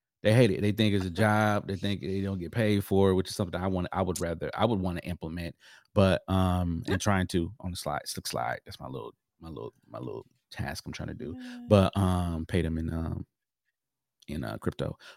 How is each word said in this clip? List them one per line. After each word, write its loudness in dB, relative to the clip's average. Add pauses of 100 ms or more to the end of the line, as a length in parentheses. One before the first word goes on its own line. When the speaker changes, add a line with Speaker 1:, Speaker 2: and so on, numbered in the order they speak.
(220)
Speaker 1:
They 6
hate 8
it. 0
They 4
think 2
it's 0
a -4
job. 2
They -4
think -4
they -2
don't -2
get -8
paid 2
for 6
it, 6
which 0
is -10
something -4
I 0
want, -2
I 0
would -2
rather, -4
I 0
would 2
wanna -2
implement, -8 (380)
but, 6
um, 2
and 0
Speaker 2:
Yep. -10
Speaker 1:
trying 2
to -2
on -8
the -8
slide, -6
slick -10
slide. -4
That's -16
my -12
little, -10 (260)
my -16
little, -12 (140)
my -12
little -10 (240)
task -10
I'm -10
trying -10
to -10
do. -10
Speaker 2:
Yeah. -14
Speaker 1:
But, 6
um, 0
pay 0
them -2
in, -2
um, -6 (1040)
in, -6
uh, -6
crypto. -4 (180)